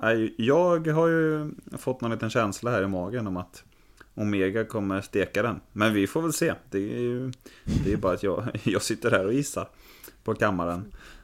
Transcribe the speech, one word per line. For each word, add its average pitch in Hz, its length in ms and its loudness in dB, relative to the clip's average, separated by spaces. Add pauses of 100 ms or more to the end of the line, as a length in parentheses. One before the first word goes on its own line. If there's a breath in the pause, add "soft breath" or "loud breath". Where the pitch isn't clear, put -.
nej, 110 360 2
jag 165 500 4
har 160 200 4
ju 156 440 2 (260)
fått - 240 -4
någon 113 100 0
liten 110 180 -2
känsla 110 420 0
här 101 120 2
i 98 40 0
magen 98 400 -2
om 92 100 -4
att - 260 -10 (500 soft breath)
Omega 104 520 2
kommer 98 360 -2
steka 98 400 0
den. 107 200 -2 (120)
Men 107 200 2
vi 98 140 4
får 160 140 -2
väl 165 120 -2
se. 165 200 0 (160)
Det 98 80 -2
är 113 220 -4
ju, 123 320 -4 (540 loud breath)
det 98 80 2
är 104 40 0
bara 92 160 2
att 95 100 -4
jag, 101 320 0
<laughs> 107 80 -6
jag 92 180 2
sitter 113 300 0
här 95 140 4
och 107 80 0
gissar 139 360 -2 (540 loud breath)
på 110 120 0
kammaren. 92 580 -2 (300 loud breath)